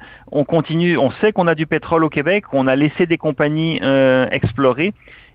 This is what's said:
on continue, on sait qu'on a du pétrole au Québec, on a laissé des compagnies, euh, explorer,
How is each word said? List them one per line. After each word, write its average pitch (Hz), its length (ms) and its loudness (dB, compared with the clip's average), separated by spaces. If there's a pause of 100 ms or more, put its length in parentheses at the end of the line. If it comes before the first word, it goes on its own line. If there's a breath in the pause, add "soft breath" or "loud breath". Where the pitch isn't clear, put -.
(320 loud breath)
on 147 120 0
continue, 165 540 0
on 123 120 2 (120)
sait 214 100 2
qu'on 185 140 0
a 165 80 2
du 156 120 -4
pétrole 160 380 0
au 151 60 0
Québec, 170 420 -2
on 131 140 0
a 131 100 2
laissé 151 300 0
des 165 100 0
compagnies, 156 640 -2
euh, 131 500 2
explorer, 139 600 0 (420 soft breath)